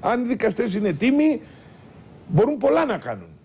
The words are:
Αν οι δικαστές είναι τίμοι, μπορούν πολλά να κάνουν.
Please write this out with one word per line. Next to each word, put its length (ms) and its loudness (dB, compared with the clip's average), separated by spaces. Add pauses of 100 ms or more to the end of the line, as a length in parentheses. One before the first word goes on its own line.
Αν 200 0
οι 20 -6
δικαστές 480 -2
είναι 180 -2
τίμοι, 480 2 (880)
μπορούν 300 2
πολλά 260 2
να 140 -2
κάνουν. 280 -10 (180)